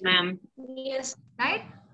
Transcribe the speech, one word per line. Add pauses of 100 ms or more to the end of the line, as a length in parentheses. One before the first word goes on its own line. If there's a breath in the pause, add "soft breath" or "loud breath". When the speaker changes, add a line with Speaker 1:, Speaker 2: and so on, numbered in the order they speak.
Speaker 1:
मैम। (400)
Speaker 2:
Yes।
Speaker 3:
Right? (220)